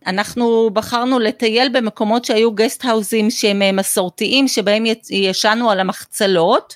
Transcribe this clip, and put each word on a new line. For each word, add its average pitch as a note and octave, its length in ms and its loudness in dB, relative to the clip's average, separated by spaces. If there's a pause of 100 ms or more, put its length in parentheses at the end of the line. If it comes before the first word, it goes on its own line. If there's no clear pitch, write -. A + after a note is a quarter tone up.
אנחנו A3+ 640 0
בחרנו A#3+ 460 0
לטייל A#3+ 500 0
במקומות A#3 560 -2
שהיו A3+ 260 2
גסטהאוזים A3 800 0
שהם, G3+ 320 0
אה, G3 100 2
מסורתיים, G3 760 0
שבהם A3 380 0
יצ-, A3+ 260 -4
ישנו G3 580 0
על F#3+ 100 2
המחצלות, F#3+ 960 0